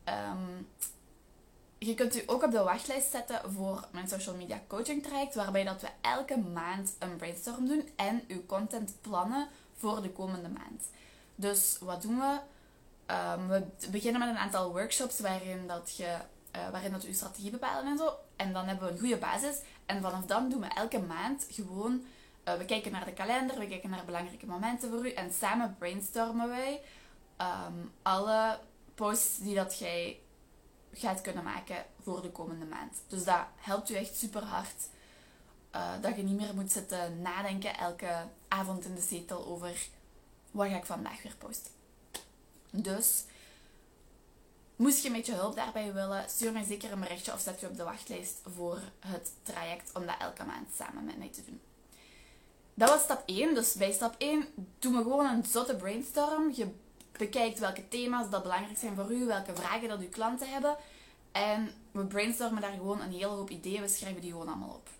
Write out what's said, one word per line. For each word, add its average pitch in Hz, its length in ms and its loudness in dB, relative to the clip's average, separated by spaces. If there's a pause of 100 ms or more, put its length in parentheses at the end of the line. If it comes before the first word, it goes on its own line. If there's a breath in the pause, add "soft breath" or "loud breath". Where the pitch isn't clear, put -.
Ehm, 185 580 -4 (1160)
je 220 160 -2
kunt 240 220 4
u 233 100 -2
ook 254 180 4
op 277 80 6
de 220 120 6
wachtlijst 262 480 2
zetten 240 400 -2
voor 190 400 -2
mijn 180 160 -6
social 190 280 -4
media 180 320 -6
coaching 254 360 -2
traject, 277 320 -2
waarbij 196 280 2
dat 190 180 -2
we 214 60 -6 (140)
elke 262 360 2
maand 180 640 -2
een 180 160 -4
brainstorm 202 520 -2
doen 302 280 2
en 214 320 2
uw 180 180 -6
content 214 560 -2
plannen 214 460 0 (280 loud breath)
voor 214 260 -2
de 190 100 -2
komende 185 380 -4
maand. - 340 -10 (520 loud breath)
Dus 202 440 4
wat 180 220 -4
doen 220 180 0
we? 277 200 4 (680 loud breath)
Ehm, 180 420 0
we 190 160 4 (260)
beginnen 226 300 2
met 240 100 2
een 233 80 0
aantal 190 340 2
workshops 226 480 0
waarin 185 480 -2
dat 175 280 -6
je, 175 220 -2 (340)
eh, 180 180 -4
waarin 190 220 -2
dat 190 100 -2
we - 60 -8
uw 190 60 -6
strategie 196 380 -4
bepalen 262 400 0
en 294 60 2
zo. 311 180 2 (200)
En 190 180 2
dan 185 120 0
hebben 190 220 0
we 175 60 0
een 175 60 -4
goede 233 180 4
basis. 277 400 2 (280 loud breath)
En 196 160 0
vanaf 185 240 0
dan 233 240 4
doen 254 120 2
we 185 60 -2
elke 233 320 2
maand 190 500 -2
gewoon, 214 560 -2 (380 loud breath)
eh, 175 120 2
we 180 100 -2
kijken 214 260 0
naar 185 140 -2
de 185 80 -6
kalender, 247 460 0
we 208 80 -2
kijken 185 220 -6
naar 180 160 -4
belangrijke 175 400 -4
momenten 226 440 -2
voor 233 160 -2
u. 254 40 0
En 180 240 -4
samen 214 440 2
brainstormen 226 720 0
wij, 269 320 -2 (560 loud breath)
ehm, 180 360 -2 (280)
alle 220 580 4 (360)
posts 214 420 2
die 196 180 0
dat 196 220 2
jij 170 420 -2 (760)
gaat 190 280 -2
kunnen 175 220 -4
maken 175 420 -6 (160)
voor 185 200 -4
de 180 80 -6
komende 165 360 -8
maand. - 300 -10 (120)
Dus 185 160 -4
dat 185 200 6 (120)
helpt 202 340 -2
u 220 60 -2
echt - 200 -4
super 208 280 -2
hard. 196 440 -4 (840 loud breath)
Eh, 175 200 -2 (100)
dat 220 140 2
je 202 80 -4
niet 196 140 4
meer 208 180 -2
moet 196 160 0
zitten 175 500 -2
nadenken 190 560 -2
elke 175 340 -2 (360)
avond 185 380 0
in 185 100 -6
de 180 60 -2
zetel 170 440 -4
over, 175 420 -6 (640)
"Wat 202 160 0
ga 196 80 0
ik 175 100 -4
vandaag - 380 -8
weer - 140 -14
posten?" - 340 -12 (1040)
Dus, 196 480 2 (1500 loud breath)
moest 262 260 6
je 277 60 0
een 247 60 0
beetje 233 200 -2
hulp 202 220 0
daarbij 220 380 -2
willen, 196 360 -2
stuur 226 220 0
mij 220 120 0
zeker 202 280 -4
een 196 80 -4
berichtje 180 340 -4
of 196 60 -6
zet 185 220 -2
u 196 40 -8
op 190 120 -6
de 170 60 -4
wachtlijst 185 540 -6 (180)
voor 175 240 -2 (200)
het 180 320 -6 (120)
traject 170 520 -6
om 180 100 -2
dat 170 140 -2
elke - 240 -4
maand - 320 -8
samen - 300 -6
met 76 120 -8
mij - 120 -10
te - 160 -14
doen. - 160 -14 (1120 loud breath)
Dat 226 160 10
was 302 120 12
stap - 240 2
één. 254 280 4
Dus 240 200 4
bij 196 180 4
stap 233 260 2
één 294 300 4 (320)
doen 254 160 4
we 240 60 6
gewoon 269 240 6
een 240 200 4
zotte 247 300 2
brainstorm. 285 800 2
Je 233 120 0 (500)
bekijkt 226 420 2
welke 190 280 -2
thema's 240 420 0
dat 190 140 0
belangrijk 196 340 -2
zijn 214 180 -2
voor 196 160 0
u, 247 140 2
welke 196 300 0
vragen 190 320 0
dat 208 120 -2
uw 180 100 -4
klanten 247 400 0
hebben. 277 280 2 (540 loud breath)
En 208 400 2 (200)
we 196 140 0
brainstormen 220 560 2
daar 202 100 -2
gewoon 196 300 -2
een 196 100 -4
hele 180 140 -2
hoop 202 240 -2
ideeën, 180 320 -4
we 202 60 -2
schrijven 190 340 0
die 175 100 -6
gewoon 170 160 -6
allemaal - 220 -4
op. - 200 -14 (100)